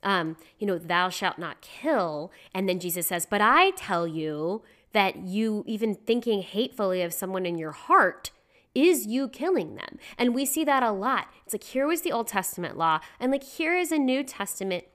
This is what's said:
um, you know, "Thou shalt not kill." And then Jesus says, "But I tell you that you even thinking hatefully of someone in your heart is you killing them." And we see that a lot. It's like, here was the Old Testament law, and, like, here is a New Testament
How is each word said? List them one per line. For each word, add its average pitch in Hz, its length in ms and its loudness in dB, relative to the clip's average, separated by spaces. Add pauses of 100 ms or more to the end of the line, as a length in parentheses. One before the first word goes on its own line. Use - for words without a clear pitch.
um, 170 340 0 (220)
you 208 80 -4
know, 185 120 0
"Thou 175 320 0
shalt - 280 -4
not 165 220 -10
kill." 180 720 -2 (200)
And 190 160 -2
then 185 120 0
Jesus 175 260 -4
says, 175 180 -2
"But 208 160 0
I 294 320 6
tell 170 360 -2
you 156 540 -4 (300)
that 196 220 2
you 208 500 -2
even 220 300 -2
thinking 233 480 0
hatefully 190 600 -2
of 170 120 -4
someone 185 320 -4
in 170 100 -2
your 156 160 -6
heart - 600 4 (420)
is 277 320 4
you 254 220 -2
killing 269 480 -2
them." - 220 -14 (200)
And 247 160 4
we 269 100 0
see 311 200 0
that 269 180 4
a 226 80 2
lot. 208 380 -2 (160)
It's - 100 -6
like, 214 80 -4
here 269 240 0
was 330 140 0
the 349 100 -4
Old 226 160 -2
Testament 185 500 -4
law, 160 220 2 (220)
and, 254 100 0
like, 269 140 0
here 330 320 -2
is 349 160 0
a 311 60 2
New 269 260 2
Testament 190 600 -6 (100)